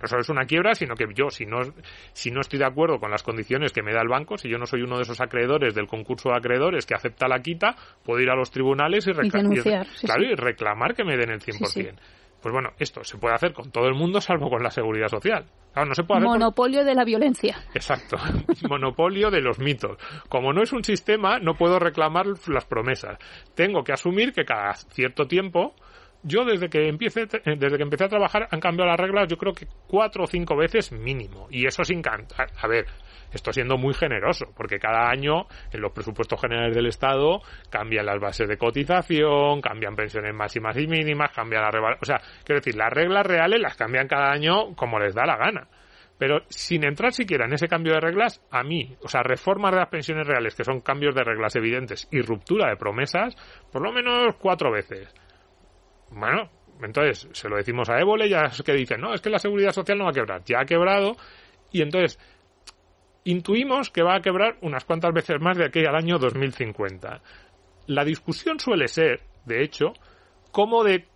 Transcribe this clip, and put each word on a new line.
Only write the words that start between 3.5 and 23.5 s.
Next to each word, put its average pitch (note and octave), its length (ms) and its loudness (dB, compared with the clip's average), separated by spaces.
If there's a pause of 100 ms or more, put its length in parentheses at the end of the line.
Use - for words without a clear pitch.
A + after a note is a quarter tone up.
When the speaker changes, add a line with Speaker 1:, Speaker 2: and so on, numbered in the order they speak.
Speaker 1:
que A2 120 -2
me G#2 100 -4
da A2+ 80 2
el A2+ 80 0
banco, D3 280 -2
si B2+ 120 -10
yo A#2 80 -2
no A#2+ 80 -6
soy A#2+ 160 -2
uno B2 160 -4
de B2 60 0
esos A#2 180 -6
acreedores B2+ 540 0
del G#2 120 -2
concurso A#2 420 -6
de A#2+ 80 4
acreedores B2+ 500 0
que A2+ 80 -2
acepta A#2+ 320 -2
la B2+ 140 2
quita, E3+ 340 -2 (280)
puedo A#2+ 160 0
ir B2+ 120 4
a B2+ 40 4
los B2+ 140 0
tribunales C#3 580 2
y F#3+ 40 0
Speaker 2:
Y - 20 0
Speaker 1:
recla-, G3 300 2
Speaker 2:
denunciar, G3+ 420 2
Speaker 1:
y - 40 -20
re-, - 60 -20
Speaker 2:
sí, - 120 -6
Speaker 1:
claro, C3 160 2
Speaker 2:
sí. C4 80 0
Speaker 1:
y G#3 40 2
reclamar A#2+ 600 -2
que A#3 80 -2
me D#3+ 120 0
den A#2 140 0
el A2 120 -6
Speaker 2:
Sí, - 100 -8
sí. G#2 60 -8
Speaker 1:
cien - 20 -12
por G#2+ 100 -2
cien. F#2+ 260 -8 (460)
Pues A2+ 120 -6
bueno, B2+ 160 -2 (100)
esto A#2 240 -8
se - 140 -16
puede A#2 180 0
hacer E3+ 160 0
con B2 180 -14
todo A#2+ 180 2
el C3 80 2
mundo, F3 260 0
salvo D3+ 280 0
con A#2+ 140 0
la A2+ 80 0
Seguridad A2 380 0
Social. E3+ 340 -2 (300)
Claro, C#3+ 160 0
no C#3+ 40 -2
se E3 100 -2
puede G3 160 4
hacer A3+ 80 4
con A#3 120 4
Speaker 2:
Monopolio B3+ 460 2
de C4+ 100 2
la B3 80 4
violencia. A3+ 540 2 (160)
Speaker 1:
Exacto. - 420 -2 (280)
<laughs> - 260 -2
Monopolio D#3+ 600 2
de F3+ 120 4
los B2 180 0
mitos. C3 380 -2 (320)
Como C3 240 2
no F#3 100 4
es A3+ 80 0
un A#3+ 140 -4
sistema, G#3+ 540 2
no E3 160 0
puedo F3 240 4
reclamar E3 460 2 (220)
las C3+ 180 0
promesas. A2+ 520 -4 (380)